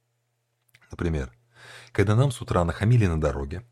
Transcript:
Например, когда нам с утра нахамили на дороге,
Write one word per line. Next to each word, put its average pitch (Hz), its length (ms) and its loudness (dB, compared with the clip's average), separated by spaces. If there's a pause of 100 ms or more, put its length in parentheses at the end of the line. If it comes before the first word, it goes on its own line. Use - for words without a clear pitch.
(920)
Например, 78 440 -6 (560)
когда 104 240 2
нам 135 140 4
с - 100 -8
утра - 240 0
нахамили 104 440 2
на 80 120 0
дороге, 71 520 -4